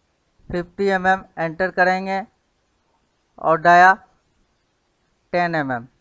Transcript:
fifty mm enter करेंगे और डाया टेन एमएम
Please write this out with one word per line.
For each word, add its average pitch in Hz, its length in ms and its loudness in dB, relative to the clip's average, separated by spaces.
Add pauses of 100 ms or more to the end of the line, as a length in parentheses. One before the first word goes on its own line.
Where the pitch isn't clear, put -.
(500)
fifty 175 420 -6
mm 190 340 0 (140)
enter 165 340 -4
करेंगे 190 500 -2 (1160)
और 160 200 -2
डाया 175 320 6 (1400)
टेन 175 220 -2
एमएम 131 320 -4 (140)